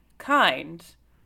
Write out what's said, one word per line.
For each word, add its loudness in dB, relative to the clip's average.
kind. 0